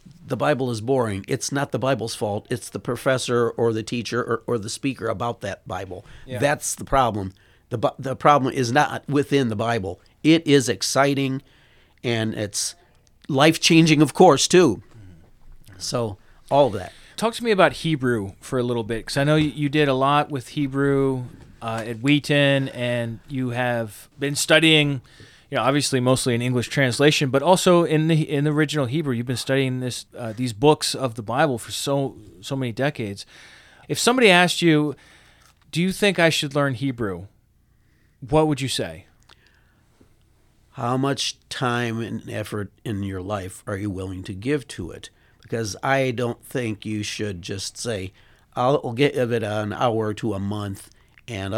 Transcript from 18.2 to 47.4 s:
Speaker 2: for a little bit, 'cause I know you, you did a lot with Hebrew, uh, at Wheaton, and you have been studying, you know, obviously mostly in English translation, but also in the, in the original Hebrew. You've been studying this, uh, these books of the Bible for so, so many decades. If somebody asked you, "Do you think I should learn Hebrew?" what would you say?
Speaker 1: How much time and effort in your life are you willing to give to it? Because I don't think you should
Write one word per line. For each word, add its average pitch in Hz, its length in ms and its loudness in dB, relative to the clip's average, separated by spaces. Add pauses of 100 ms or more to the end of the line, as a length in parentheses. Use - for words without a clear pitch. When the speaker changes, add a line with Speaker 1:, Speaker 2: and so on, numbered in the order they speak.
Speaker 2:
for - 180 -6
a 123 40 0
little 120 220 -2
bit, 110 220 -6
'cause - 100 -6
I 139 80 2
know 151 120 4
you, 156 140 2
you 143 180 -2
did 147 200 2
a 135 60 2
lot 143 360 2
with 135 180 -8
Hebrew, 139 760 0 (380)
uh, 113 240 -6
at 117 140 -10
Wheaton, 139 680 2
and 120 500 -4 (100)
you 131 220 -4
have 120 580 -4 (100)
been 139 180 -4
studying, 156 640 4 (500)
you 139 60 -2
know, 113 80 2
obviously 135 340 2
mostly 127 360 2
in 117 80 0
English 123 260 0
translation, 139 640 4
but 135 120 2
also 175 400 6
in 156 240 2
the, 160 240 4
in 143 140 0
the 151 80 2
original 147 340 0
Hebrew. 139 260 -2
You've 120 140 -4
been 127 100 -4
studying 131 440 0
this, 123 260 -8 (100)
uh, 117 200 -8
these 123 160 -4
books 143 420 2
of 120 220 -4
the 120 60 -8
Bible 123 360 0
for - 140 -14
so, 139 440 -4 (240)
so - 140 -10
many 127 160 -4
decades. 113 560 -4 (640)
If 147 100 -4
somebody 240 320 4
asked 175 320 4
you, 151 320 4 (760)
"Do 160 100 -2
you 190 80 0
think 196 280 0
I 170 120 6
should 139 240 -2
learn 139 200 0
Hebrew?" 110 520 -6 (920)
what 156 280 2
would 135 120 0
you 135 80 -4
say? 90 380 -6 (1700)
Speaker 1:
How 127 240 -4
much 135 400 -2 (120)
time 120 520 -4
and 110 300 -8
effort 107 400 -8 (140)
in 101 180 -6
your 95 200 -6
life 98 440 -8
are 104 100 -6
you 101 140 -4
willing 95 340 -8
to 104 100 -10
give 127 340 -4
to 85 240 -10
it? - 180 -18 (320)
Because 110 400 -8
I 135 300 0
don't 117 320 -6
think 113 420 -6
you 107 160 -4
should 101 400 -8